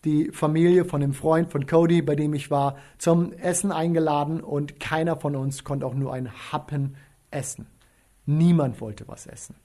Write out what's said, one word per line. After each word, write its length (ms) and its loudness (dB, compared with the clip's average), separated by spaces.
die 260 2
Familie 540 4
von 160 -2
dem 100 0
Freund 400 0
von 140 -2
Cody, 340 4
bei 160 0
dem 160 0
ich 180 -6
war, 260 0
zum 380 2
Essen 380 -2
eingeladen 680 0
und 400 -6
keiner 360 -2
von 200 -4
uns 280 -6
konnte 200 -4
auch 100 -6
nur 200 -4
einen 160 -8
Happen 460 -6
essen. 360 -10
Niemand 560 2
wollte 260 -12
was 200 -18
essen. 380 -20